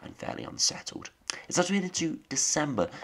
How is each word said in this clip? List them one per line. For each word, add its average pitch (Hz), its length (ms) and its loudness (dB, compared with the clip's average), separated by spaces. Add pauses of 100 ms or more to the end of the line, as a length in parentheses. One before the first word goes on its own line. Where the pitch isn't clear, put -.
and - 140 -12
fairly - 260 -6
unsettled. - 680 -2 (380)
It's 139 120 0
as 175 100 4
we 196 60 4
head 190 80 2
into 165 340 0 (100)
December, 135 600 2 (160)